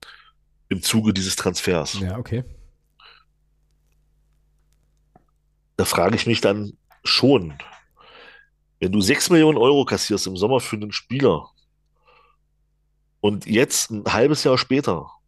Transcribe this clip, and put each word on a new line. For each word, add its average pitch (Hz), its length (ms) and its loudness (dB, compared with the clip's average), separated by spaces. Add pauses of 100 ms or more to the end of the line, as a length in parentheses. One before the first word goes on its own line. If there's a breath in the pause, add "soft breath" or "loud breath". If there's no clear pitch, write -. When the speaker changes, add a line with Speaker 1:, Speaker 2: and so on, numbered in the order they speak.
(680 loud breath)
Speaker 1:
Im 95 140 -6
Zuge 107 300 2
dieses 95 220 -4
Transfers. 90 640 -2
Speaker 2:
Ja, 95 200 -6
okay. 123 240 -8 (3250 soft breath)
Speaker 1:
Da 95 80 0
frage 180 300 0
ich - 120 -4
mich 117 140 0
dann 104 320 0 (300)
schon, 110 500 2 (1300 loud breath)
wenn 92 120 -2
du 104 100 2
sechs 104 280 2
Millionen 156 280 6
Euro 131 280 6
kassierst 101 420 -2
im 92 100 -8
Sommer 107 220 2
für - 160 -6
einen 104 160 -8
Spieler 120 580 0 (1700 soft breath)
und 104 280 -12
jetzt - 420 -2
ein 104 160 -10
halbes 139 380 0
Jahr 131 140 2
später 123 500 -2 (200)